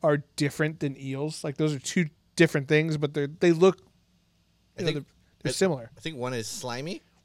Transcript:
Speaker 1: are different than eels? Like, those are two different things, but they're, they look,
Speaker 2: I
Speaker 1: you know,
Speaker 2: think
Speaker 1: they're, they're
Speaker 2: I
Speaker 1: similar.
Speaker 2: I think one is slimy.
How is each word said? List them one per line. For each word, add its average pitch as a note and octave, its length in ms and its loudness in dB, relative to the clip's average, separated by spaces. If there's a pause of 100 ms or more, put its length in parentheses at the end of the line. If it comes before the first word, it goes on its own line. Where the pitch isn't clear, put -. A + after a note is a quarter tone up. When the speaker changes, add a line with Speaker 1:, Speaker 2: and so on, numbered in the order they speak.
Speaker 1:
are D3 220 2 (140)
different D3+ 420 -2
than C#3 200 -4
eels? C3+ 440 -6
Like, D3 140 -6
those D#3 180 0
are C3 40 -6
two E3+ 280 -2 (280)
different D#3 320 4
things, D#3 300 2
but D3 160 -2
they're, C#3+ 140 -2
they E3+ 240 2
look, F3+ 260 6
Speaker 2:
I - 1040 -20
Speaker 1:
you F#3 60 -2
know, D#3 60 0
Speaker 2:
think C#3+ 120 -6
Speaker 1:
they're, - 80 -20 (300)
they're D3 80 -2
Speaker 2:
I - 20 -2
Speaker 1:
similar. C#3+ 420 0
Speaker 2:
I - 60 -20
think D#3+ 160 -10
one B2 160 -4
is A2+ 140 -4
slimy. C3+ 560 -8 (220)